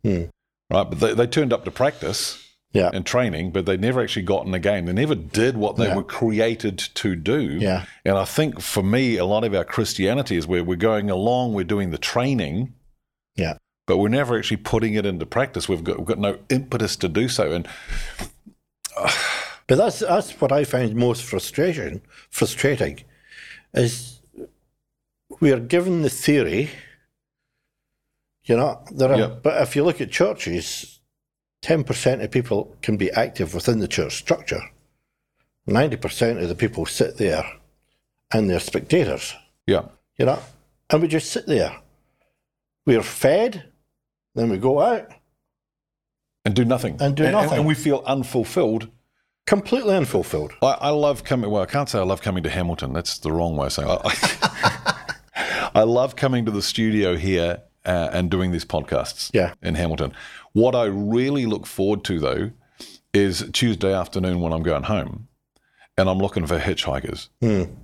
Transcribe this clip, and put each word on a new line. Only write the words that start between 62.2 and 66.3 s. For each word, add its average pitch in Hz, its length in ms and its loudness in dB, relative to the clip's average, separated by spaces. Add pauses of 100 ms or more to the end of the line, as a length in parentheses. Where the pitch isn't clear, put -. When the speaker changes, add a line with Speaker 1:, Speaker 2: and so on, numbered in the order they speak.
Speaker 2:
is 101 380 2
Tuesday 98 420 2
afternoon 90 480 -2
when 82 120 0
I'm 82 100 -2
going 78 200 0
home 101 440 -4 (680)
and 95 120 4
I'm 92 100 2
looking 95 280 0